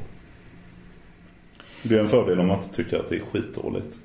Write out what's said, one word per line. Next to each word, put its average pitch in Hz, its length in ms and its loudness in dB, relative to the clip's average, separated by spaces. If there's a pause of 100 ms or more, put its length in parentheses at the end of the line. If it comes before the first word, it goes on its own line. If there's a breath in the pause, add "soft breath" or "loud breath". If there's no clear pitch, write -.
(1800 loud breath)
Det 113 120 2
är 107 60 6
en 104 80 2
fördel 95 320 4
om 90 60 4
man 95 100 2
inte - 180 -8
tycker 85 240 -2
att 82 100 -6
det - 80 -2
är 82 40 -2 (120)
skitdåligt. - 720 -6